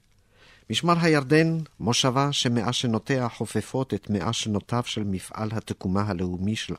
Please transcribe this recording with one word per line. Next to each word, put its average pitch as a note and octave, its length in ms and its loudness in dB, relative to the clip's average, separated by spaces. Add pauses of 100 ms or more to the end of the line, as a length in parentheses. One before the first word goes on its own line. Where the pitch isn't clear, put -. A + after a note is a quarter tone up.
(680)
"משמר E3 320 2
הירדן, D#3 560 4 (220)
מושבה C3 520 2
שמאה A#2+ 420 0
שנותיה B2 560 0
חופפות A#2 640 -4
את - 160 -4
מאה G#2 240 0
שנותיו A2+ 520 -2
של - 180 -4
מפעל G2+ 480 -4
התקומה G2+ 500 -2
הלאומי F#2 540 -2
של F2 240 -6